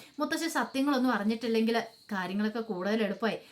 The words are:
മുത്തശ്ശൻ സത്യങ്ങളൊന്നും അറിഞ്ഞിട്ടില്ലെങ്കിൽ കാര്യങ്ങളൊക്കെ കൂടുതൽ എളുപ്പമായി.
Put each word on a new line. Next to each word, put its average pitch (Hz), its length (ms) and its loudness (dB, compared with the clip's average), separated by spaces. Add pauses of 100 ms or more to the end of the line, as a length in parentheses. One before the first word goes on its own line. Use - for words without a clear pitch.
(180)
മുത്തശ്ശൻ 302 320 -2
സത്യങ്ങളൊന്നും 269 640 2
അറിഞ്ഞിട്ടില്ലെങ്കിൽ 226 680 2
കാര്യങ്ങളൊക്കെ 214 800 -4
കൂടുതൽ 214 420 0
എളുപ്പമായി. 196 360 0 (140)